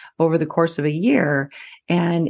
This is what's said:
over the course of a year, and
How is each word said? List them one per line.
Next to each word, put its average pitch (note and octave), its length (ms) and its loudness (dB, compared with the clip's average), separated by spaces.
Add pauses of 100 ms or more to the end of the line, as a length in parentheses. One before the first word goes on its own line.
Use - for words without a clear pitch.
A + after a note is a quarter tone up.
(200)
over E3 180 2
the D#3 80 -2
course E3 320 0
of D3 80 -2
a D3+ 60 0
year, D#3 580 0 (400)
and E3+ 400 0